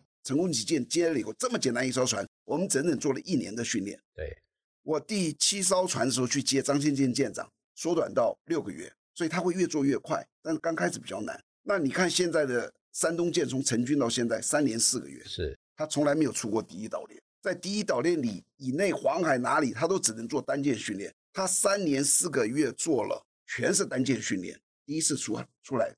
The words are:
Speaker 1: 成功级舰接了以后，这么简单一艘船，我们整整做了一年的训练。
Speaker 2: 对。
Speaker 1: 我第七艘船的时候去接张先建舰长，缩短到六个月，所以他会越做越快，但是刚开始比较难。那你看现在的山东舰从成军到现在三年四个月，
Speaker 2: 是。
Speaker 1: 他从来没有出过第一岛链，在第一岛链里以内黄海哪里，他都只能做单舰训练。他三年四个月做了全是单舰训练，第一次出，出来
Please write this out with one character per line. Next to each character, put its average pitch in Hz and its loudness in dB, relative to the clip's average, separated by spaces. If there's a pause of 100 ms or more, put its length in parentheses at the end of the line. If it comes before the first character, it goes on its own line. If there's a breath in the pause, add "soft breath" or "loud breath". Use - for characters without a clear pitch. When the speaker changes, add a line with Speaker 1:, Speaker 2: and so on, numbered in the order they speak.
(220)
Speaker 1:
成 135 -2
功 175 2
级 127 0
舰 127 0
接 - 2
了 156 0
以 107 -2
后， 107 -6
这 - -2
么 226 0
简 127 0
单 123 0
一 127 -2
艘 127 2
船， 104 0 (200)
我 131 -4
们 180 -2
整 135 0
整 160 2
做 143 0
了 131 -4
一 185 -4
年 107 -2
的 117 -4
训 101 -2
练。 98 -10 (160)
Speaker 2:
对。 - -10 (460)
Speaker 1:
我 151 -2
第 180 -2
七 - 0
艘 185 4
船 - 0
的 135 2
时 120 0
候 127 2
去 135 0
接 135 2
张 143 2
先 143 2
建 131 4
舰 120 0
长， - -10 (260)
缩 165 0
短 160 0
到 113 2 (100)
六 147 0
个 - -8
月， - -12 (220)
所 170 -2
以 - 2
他 165 -2
会 175 2
越 180 2
做 147 0
越 139 4
快， - -4 (160)
但 160 -4
是 156 -2
刚 165 -2
开 170 0
始 175 -8
比 - -16
较 95 -6
难。 - -8 (240)
那 202 0
你 139 2
看 175 2
现 175 2
在 156 4
的 123 0 (200)
山 170 0
东 170 2
舰 151 2
从 131 -2
成 123 2
军 143 2
到 123 2
现 120 0
在 110 -2
三 147 0
年 117 0
四 117 2
个 69 -10
月， 69 -16
Speaker 2:
是。 71 -6 (200)
Speaker 1:
他 156 -4
从 151 0
来 143 4
没 156 4
有 120 0
出 110 -4
过 107 0
第 90 -12
一 107 -8
岛 - -8
链， - -20 (220)
在 185 -2
第 185 -6
一 208 0
岛 139 0
链 165 2
里 107 -2 (140)
以 131 -6
内 180 2
黄 151 0
海 147 2
哪 123 2
里， 131 0
他 135 0
都 190 2
只 - 0
能 113 -10
做 135 -2
单 139 -2
舰 139 2
训 104 -6
练。 98 -10 (180)
他 190 -2
三 196 2
年 143 2
四 170 2
个 135 0
月 131 0
做 131 0
了 92 -4 (240)
全 - 0
是 185 2
单 131 0
舰 120 2
训 98 -4
练， 90 -10 (260)
第 143 -8
一 160 -2
次 151 0
出， 113 -4 (240)
出 135 -6
来 107 0